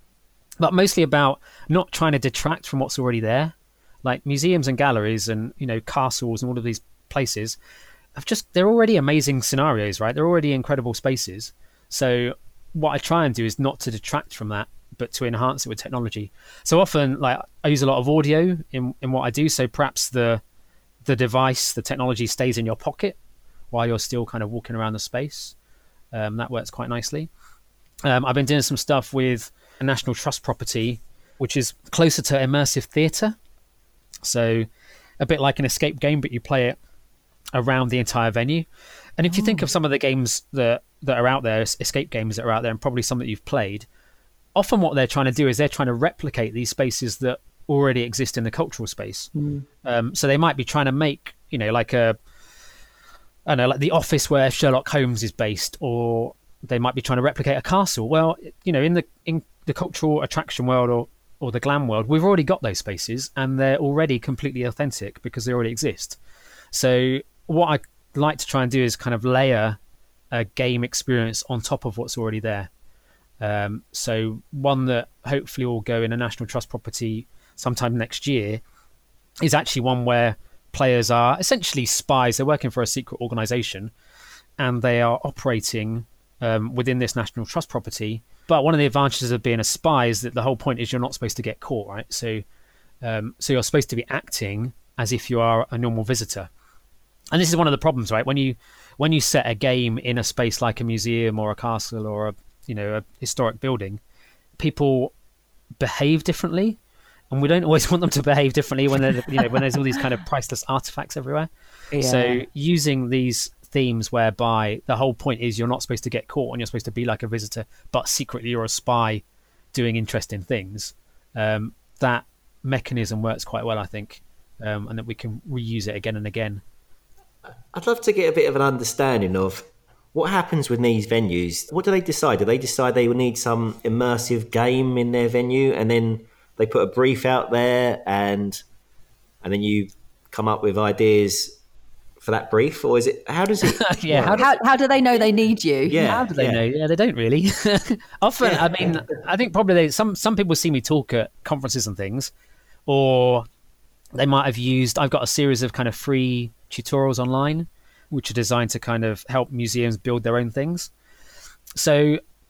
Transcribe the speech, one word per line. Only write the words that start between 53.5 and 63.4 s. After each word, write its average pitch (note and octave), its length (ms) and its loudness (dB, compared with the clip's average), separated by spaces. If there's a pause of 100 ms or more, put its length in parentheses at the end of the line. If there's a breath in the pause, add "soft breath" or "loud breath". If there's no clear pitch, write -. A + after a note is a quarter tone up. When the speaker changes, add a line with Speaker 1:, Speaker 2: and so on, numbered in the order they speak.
Speaker 1:
don't C#3 60 2
know, B2 100 4
like C3+ 120 0
the D3 120 0
office D#3 380 2
where C3+ 200 4
Sherlock C3 400 2
Holmes B2+ 340 0
is A2 80 -4
based, - 480 -4
or A#2+ 540 -2 (300)
they B2 160 -2
might B2+ 160 0
be C3 60 -2
trying B2+ 160 0
to B2 60 2
replicate C#3 340 0
a C3 40 -4
castle. F3 460 0
Well, D#3+ 300 2 (260)
you F#3 80 0
know, C3+ 100 2
in E3 120 4
the, E3+ 100 2 (220)
in E3 180 -2 (220)
the D3+ 80 -2
cultural D#3 500 -2
attraction - 420 -4
world B2 240 4
or, A#2+ 180 0 (320)
or B2 120 -4
the A#2 80 -2
glam C#3+ 280 0
world, A2 200 0
we've D#3 160 2
already F#3+ 200 4
got F#3 180 0
those G#2 180 -4
spaces, A2+ 560 -8
and C3 240 0